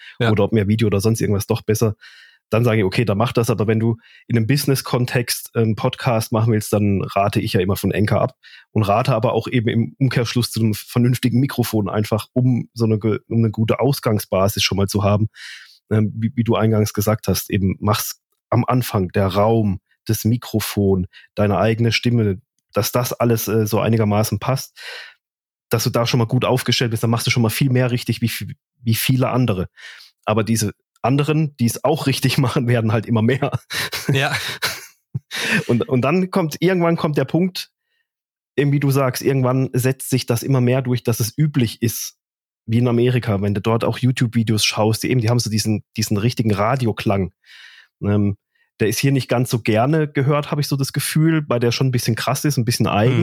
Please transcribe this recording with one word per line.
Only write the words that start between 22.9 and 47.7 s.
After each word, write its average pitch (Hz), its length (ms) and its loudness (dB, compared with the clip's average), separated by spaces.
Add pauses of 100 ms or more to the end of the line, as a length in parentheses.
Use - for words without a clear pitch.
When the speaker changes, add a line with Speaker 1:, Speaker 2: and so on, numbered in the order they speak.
Speaker 2:
das 127 220 -2
alles, 117 340 0
äh, 110 180 2
so 104 140 0
einigermaßen 107 580 0
passt, - 400 -6 (920)
dass 113 140 0
du 113 60 0
da 117 160 0
schon 131 120 0
mal 113 80 2
gut 120 180 0
aufgestellt 120 460 0
bist, 113 120 -4
dann 113 80 0
machst 117 160 -2
du - 40 -2
schon 120 120 2
mal 110 60 4
viel 135 220 0
mehr 127 200 2
richtig, 120 300 -2
wie 120 60 0
f-, - 180 -6 (380)
wie 117 120 0
viele 127 360 0
andere. 113 380 0 (580)
Aber 107 180 2
diese 107 280 0 (300)
anderen, 147 560 0
die 117 80 2
es - 180 -2
auch 147 220 0
richtig 135 320 0
<laughs> - 0 -
machen, 127 280 2
werden 117 240 2
halt 107 140 0
immer 113 160 2
mehr. 127 300 0 (600)
Speaker 1:
Ja. 139 240 2 (1300)
Speaker 2:
Und, 117 220 0
und 127 140 0
dann 185 280 0
kommt, 170 300 -2
irgendwann 170 360 2
kommt 151 220 -2
der 139 80 2
Punkt, 185 440 -2 (880)
eben 139 160 2
wie 143 80 2
du 139 100 2
sagst, 131 320 0
irgendwann 131 520 2
setzt 131 360 -2
sich 127 160 0
das - 160 0
immer 135 200 2
mehr 123 180 2
durch, 123 220 -2
dass - 180 -2
es 110 160 -4
üblich 143 460 0
ist, - 340 -4 (500)
wie 113 120 2
in 123 100 4
Amerika, 117 540 2
wenn 104 120 0
du 101 60 -4
dort 113 240 0
auch 113 140 -2
YouTube-Videos 113 680 0
schaust, 110 380 0
die - 80 -2
eben, 127 100 2
die 110 80 2
haben 120 120 2
so 107 100 -4
diesen, 107 340 -2 (120)
diesen 107 200 -2
richtigen 110 380 0
Radioklang. 104 800 0 (680)